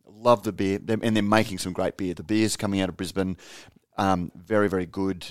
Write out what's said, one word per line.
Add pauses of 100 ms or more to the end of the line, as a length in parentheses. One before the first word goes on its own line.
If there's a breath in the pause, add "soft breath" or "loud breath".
love
the
beer,
them,
and
they're
making
some
great
beer.
The
beer's
coming
out
of
Brisbane, (580 loud breath)
um,
very,
very
good.